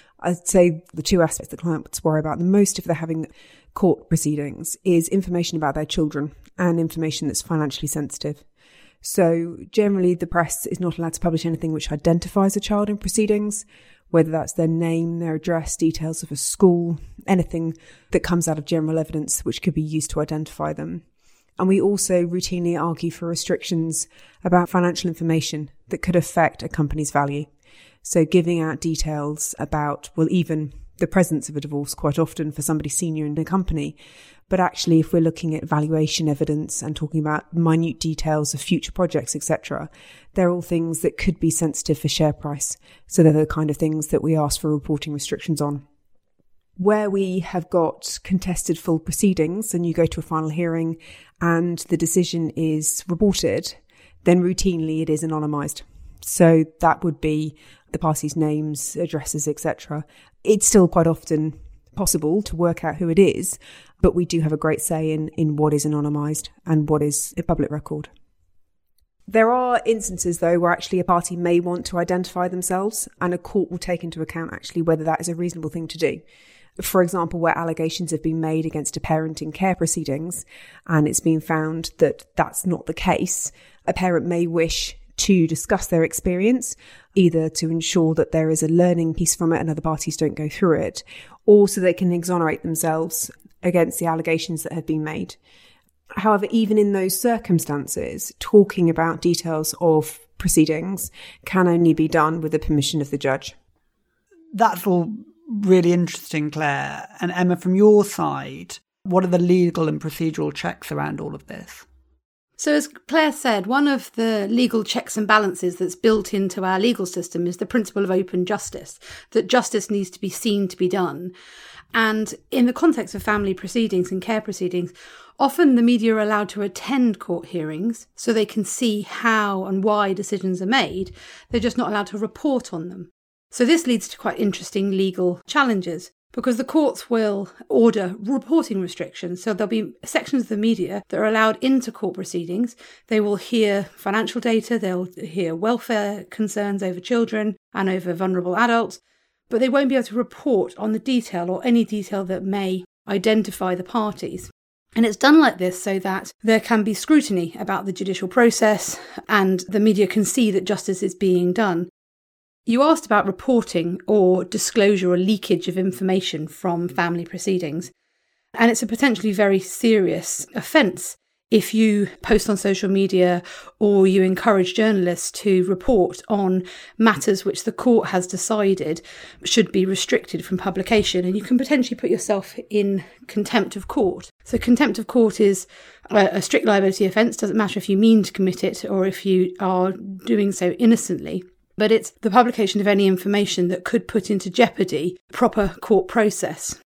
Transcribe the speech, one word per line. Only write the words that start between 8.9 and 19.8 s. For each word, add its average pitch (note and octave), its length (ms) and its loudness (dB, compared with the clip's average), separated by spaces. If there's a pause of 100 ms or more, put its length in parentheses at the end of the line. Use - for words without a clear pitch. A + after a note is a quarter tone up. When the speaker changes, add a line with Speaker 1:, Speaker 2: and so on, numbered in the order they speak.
Speaker 1:
So E3+ 560 0 (140)
generally, G3 440 4
the E3+ 120 -4
press E3+ 400 -2
is F3+ 140 -6
not F3 180 -2
allowed E3 160 -4
to - 60 -12
publish E3 260 0
anything D#3+ 260 -4
which D3+ 200 -6
identifies F3 640 2
a G#3 40 0
child G#3 300 -2
in G3+ 80 -4
proceedings, G#3 680 -2 (460)
whether D#3+ 220 4
that's D#3+ 220 -4
their E3 140 0
name, E3 500 -2
their E3 180 -4
address, D#3+ 400 -4
details D#3+ 480 -2
of - 80 -12
a D3 40 -8
school, E3+ 640 2 (280)
anything E3 480 0 (360)
that - 100 2
comes F3 260 0
out D#3 120 -2
of D3 60 -10
general D#3+ 340 -2
evidence D#3 460 -4
which - 180 -6
could E3 120 0
be - 80 -2